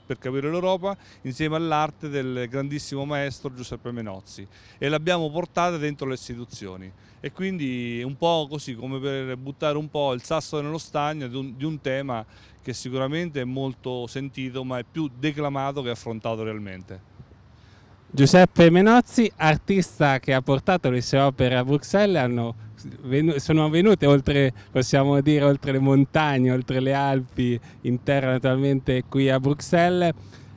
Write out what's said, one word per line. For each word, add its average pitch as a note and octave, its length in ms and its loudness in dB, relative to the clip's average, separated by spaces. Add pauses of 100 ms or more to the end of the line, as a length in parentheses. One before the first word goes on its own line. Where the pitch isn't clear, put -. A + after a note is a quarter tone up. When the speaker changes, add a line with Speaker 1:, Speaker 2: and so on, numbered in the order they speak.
Speaker 1:
per B2+ 80 -6
capire C3+ 340 -4
l'Europa F#3 460 -2 (240)
insieme D3+ 360 -4
all'arte D#3 520 -2
del B2+ 400 -4
grandissimo C#3 560 -6
maestro C#3 480 -6
Giuseppe B2 400 -12
Menozzi G2 560 -12 (300)
e C#3 100 -2
l'abbiamo D#3 420 0
portata F3 460 -2
dentro D3 300 -6
le C3 80 -4
istituzioni G2+ 760 -14 (300)
e C#3+ 100 -10
quindi B2+ 720 -6
un C3+ 140 -8
po' E3 320 0
così C#3+ 260 -10
come C3 260 -8
per C3 360 -6
buttare C#3 400 -4
un D3+ 140 -6
po' C#3+ 240 -2
il B2 80 -8
sasso D#3 400 -4
nello D#3 160 -6
stagno D3+ 500 -6
di A#2+ 80 -10
un, C3+ 220 -10
di C3+ 80 -8
un D#3 160 -6
tema C3 420 -6 (380)
che B2+ 100 -10
sicuramente C3+ 720 -6
è - 20 -4
molto B2+ 640 -8
sentito C3 580 -10
ma B2+ 140 -6
è A#2+ 120 -8
più D#3 240 -6
declamato C#3 680 -4
che A#2+ 80 -6
affrontato A2+ 520 -6
realmente. G2+ 720 -12 (960)
Speaker 2:
Giuseppe E3+ 600 8
Menozzi, A3 680 6
artista D#3 840 2
che C#3 140 -2
ha C3 80 4
portato C#3+ 480 0
le B2 140 0
sue C3+ 160 0
opere C3 380 2
a B2 60 2
Bruxelles, D#3 600 2
hanno A#2+ 320 -2 (480)
venu-, C#3+ 340 2
sono D#3 320 2
venute E3+ 380 4
oltre, C#3+ 440 4 (200)
possiamo C#3 500 2
dire, D3 240 4
oltre C#3+ 280 2
le C3+ 60 2
montagne, C#3 720 4
oltre B2+ 300 -2
le C3+ 140 0
Alpi, C3 680 0 (220)
in B2 200 -2
terra C#3 280 0
naturalmente C3 760 0
qui C3+ 220 2
a C3 100 2
Bruxelles. E3+ 760 2 (420)